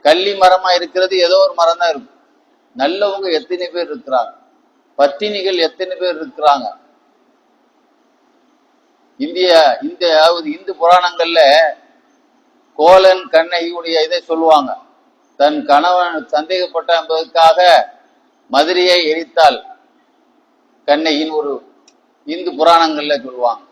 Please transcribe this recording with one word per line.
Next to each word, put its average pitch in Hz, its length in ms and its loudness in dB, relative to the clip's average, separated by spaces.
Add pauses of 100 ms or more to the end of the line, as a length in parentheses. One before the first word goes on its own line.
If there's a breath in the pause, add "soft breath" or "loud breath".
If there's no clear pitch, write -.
கள்ளி 185 320 2
மரமா 185 400 2
இருக்கிறது 180 440 -2
ஏதோ 180 200 2
ஒரு 190 160 2
மரம் 170 240 0
தான் 175 120 -2
இருக்கு. 147 240 -8 (640)
நல்லவங்க 196 540 -4
எத்தனை 175 360 -6
பேர் 160 300 -8
இருக்கிறாங்க, 123 440 -6 (560)
பத்தினிகள் 190 600 -2
எத்தனை 180 400 -6
பேர் 175 180 -6
இருக்கிறாங்க. 143 500 -2 (2500)
இந்திய, 160 640 2
இந்த, 160 400 -2
அதாவது 165 300 0
இந்து 185 220 -12
புராணங்கள்ல 170 680 0 (1400)
கோலன் 185 560 4
கண்ணகியுடைய 170 720 -2
இதை 165 180 -4
சொல்லுவாங்க. 156 560 0 (580)
தன் 147 300 0
கணவன் 170 600 0
சந்தேகப்பட்ட 165 720 -4
என்பதற்காக 160 920 2 (580)
மதுரையை 180 580 0
எரித்தாள் 156 580 0 (1200)
கண்ணகின்னு 156 440 0
ஒரு 147 220 -6 (720)
இந்து 175 260 -8
புராணங்கள்ல 151 720 0
சொல்லுவாங்க. 123 480 -6